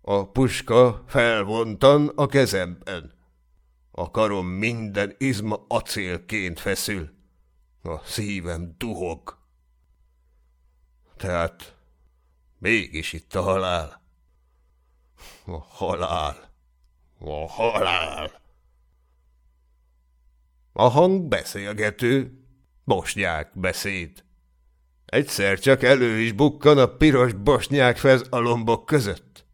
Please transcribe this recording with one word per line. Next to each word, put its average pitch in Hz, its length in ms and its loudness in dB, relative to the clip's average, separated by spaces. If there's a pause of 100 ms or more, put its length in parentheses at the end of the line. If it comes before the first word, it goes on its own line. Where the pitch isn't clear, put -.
A 98 300 -4
puska 123 760 2
felvontan 117 1080 2
a 143 120 0
kezemben. 92 840 -2 (800)
A 85 200 -8
karom 104 360 0
minden 101 720 -4
izma 107 500 -4
acélként 95 920 -6
feszül. 95 500 -6 (720)
A 82 220 -10
szívem 87 720 -8
duhog. 92 600 -8 (1800)
Tehát 87 580 -6 (840)
mégis 107 540 -4
itt - 220 -16
a 95 80 -2
halál. 92 600 -4 (1400)
A 87 120 -12
halál. 85 960 -6 (680)
A 78 320 -10
halál. 90 800 -2 (2500)
A - 160 4
hang 175 400 4
beszélgető, 107 1120 -2 (460)
bosnyák 92 720 -2
beszéd. 92 680 -6 (840)
Egyszer 101 520 0
csak 131 240 4
elő 123 360 4
is 113 140 -2
bukkan 147 460 4
a 127 180 4
piros 131 360 4
bosnyák 123 640 2
fez 131 340 4
a 127 80 -2
lombok 117 480 0
között. 107 680 -2